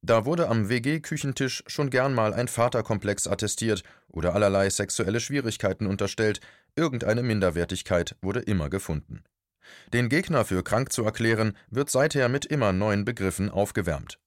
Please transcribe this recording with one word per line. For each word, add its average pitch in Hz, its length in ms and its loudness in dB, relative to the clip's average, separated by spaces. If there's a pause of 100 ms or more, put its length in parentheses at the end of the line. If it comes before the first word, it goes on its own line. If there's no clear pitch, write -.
Da 113 200 4
wurde 160 240 0
am 113 200 2
W-G-Küchentisch 135 1000 -2
schon 143 220 -2
gern 131 220 2
mal 110 220 2
ein 123 140 -2
Vaterkomplex 110 800 0
attestiert 104 560 0 (240)
oder 85 260 0
allerlei 98 340 4
sexuelle 104 520 0
Schwierigkeiten 113 680 -2
unterstellt, 101 540 0 (340)
irgendeine 123 480 0
Minderwertigkeit 90 960 0
wurde 101 200 -2
immer 87 280 -2
gefunden. 80 540 -6 (720)
Den 120 160 2
Gegner 143 360 0
für 92 200 0
krank 123 280 -2
zu 120 120 -2
erklären, 110 520 0 (140)
wird 135 180 -2
seither 135 400 2
mit 139 160 -2
immer 123 280 2
neuen 101 320 2
Begriffen 98 440 -2
aufgewärmt. 87 800 -4